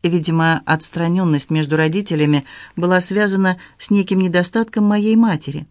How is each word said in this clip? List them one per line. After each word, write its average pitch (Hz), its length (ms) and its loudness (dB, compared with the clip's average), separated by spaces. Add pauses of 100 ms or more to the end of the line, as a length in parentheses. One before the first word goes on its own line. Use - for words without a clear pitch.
Видимо, 165 600 0
отстраненность 165 840 -2
между 156 260 0
родителями 160 720 0 (280)
была 180 280 2
связана 190 560 0 (180)
с - 140 -10
неким 196 300 2
недостатком 185 640 0
моей 208 300 2
матери. 160 560 0